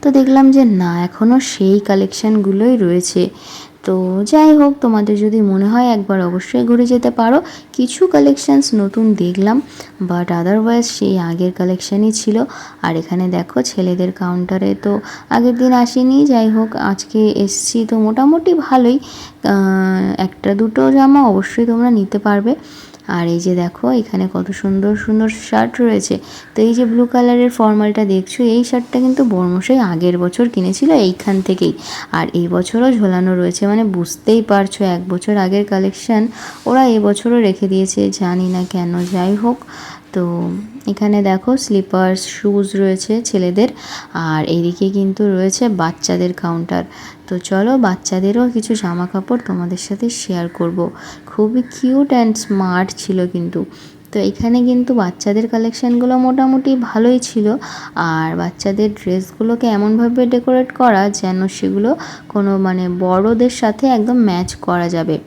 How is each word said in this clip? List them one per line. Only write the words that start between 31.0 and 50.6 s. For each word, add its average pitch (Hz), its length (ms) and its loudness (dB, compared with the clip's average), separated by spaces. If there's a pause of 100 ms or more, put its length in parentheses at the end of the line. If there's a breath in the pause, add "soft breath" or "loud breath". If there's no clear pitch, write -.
এইখান 190 400 -2
থেকেই, 185 260 0 (380 loud breath)
আর 165 220 -2
এই 170 140 0
বছরও 180 500 0
ঝোলানো 185 380 2
রয়েছে। 180 360 0
মানে 220 120 2 (140)
বুঝতেই 214 440 0 (100)
পারছো 196 300 0 (140)
এক 175 60 -4 (100)
বছর 180 220 -2 (120)
আগের 196 200 0
কালেকশন 196 560 -2 (440 loud breath)
ওরা 254 180 4 (140)
এবছরও 208 500 0
রেখে 190 200 0
দিয়েছে, 190 340 0 (180)
জানি 185 360 -2
না 180 60 -2 (120)
কেন। 175 180 -2 (220)
যাই 190 220 0
হোক, 233 220 -2 (580 loud breath)
তো 185 80 -2 (680)
এখানে 208 260 0 (120)
দেখো 190 280 0
স্লিপার্স, 190 640 0 (160)
শুজ 202 300 0 (140)
রয়েছে 190 320 0 (160)
ছেলেদের, 190 400 0 (440 loud breath)
আর 160 280 -2 (120)
এইদিকে 175 440 0
কিন্তু 196 240 -2 (140)
রয়েছে 190 280 0 (180)
বাচ্চাদের 180 500 -2 (100)
কাউন্টার। 170 420 -4 (440 loud breath)
তো 180 120 -4 (100)
চলো 214 280 2
বাচ্চাদেরও 196 680 0 (100)
কিছু 220 160 -2 (100)
জামা 175 300 -4
কাপড় 240 360 -4
তোমাদের 180 400 -4
সাথে 208 220 -4 (120)
শেয়ার 175 260 -6 (100)
করব। 170 220 -4 (520 loud breath)